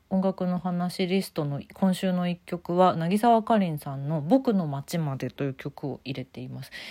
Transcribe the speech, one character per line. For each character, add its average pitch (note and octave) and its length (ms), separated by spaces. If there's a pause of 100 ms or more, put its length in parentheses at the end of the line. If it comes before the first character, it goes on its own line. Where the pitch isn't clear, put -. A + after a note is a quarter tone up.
音 F#3+ 120
楽 F#3 240
の F3+ 140
話 F3+ 480
リ F#3+ 140
ス F#3 100
ト D#3+ 120
の C#3+ 180 (120)
今 F#3 220
週 F#3 180
の F3+ 160
一 F3 160
曲 F3 320
は、 F#3 180
渚 F#3+ 360
わ A3+ 100
か A3 160
り F#3+ 120
ん D3+ 100
さ C#3 160
ん C#3 120
の D#3 140
「僕 B3 320
の F3+ 140
街 C#3 320
ま C#3+ 180
で」 B2+ 140
と - 120
い C#3 60
う C3 60
曲 - 300
を B2+ 180
入 B2 100
れ B2+ 120
て - 160
い B2+ 60
ま C3 140
す。 - 80 (200)